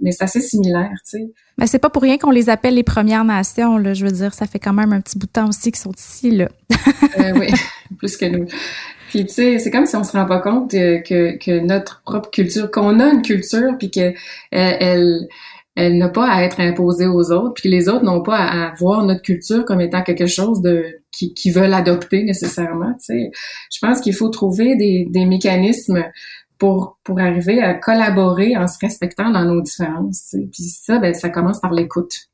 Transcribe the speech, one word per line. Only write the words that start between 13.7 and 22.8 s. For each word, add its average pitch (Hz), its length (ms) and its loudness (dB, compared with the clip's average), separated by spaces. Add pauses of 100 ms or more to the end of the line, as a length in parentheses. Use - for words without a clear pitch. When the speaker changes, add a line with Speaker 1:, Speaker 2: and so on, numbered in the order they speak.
Speaker 1:
puis 196 100 -6
que, 180 200 0
euh, 180 40 -4 (380)
elle, 180 800 2 (460)
elle 175 220 2
n'a 175 120 2
pas 233 200 0
à 185 140 4
être 180 160 -2
imposée 175 480 0
aux 175 240 2
autres, 220 220 0
puis - 100 -12
que 196 60 0
les 180 180 4
autres 247 160 2
n'ont 180 180 2
pas 214 160 -2
à, 170 300 -2
à 160 80 -12
voir 202 300 2
notre 190 160 0
culture 220 420 0
comme 190 160 0
étant 175 220 -2
quelque 175 240 -2
chose 190 360 0
de, 170 220 2 (300)
qui, - 200 -6
qui - 180 -2
veulent 190 220 4
adopter 180 500 0
nécessairement, 175 760 -4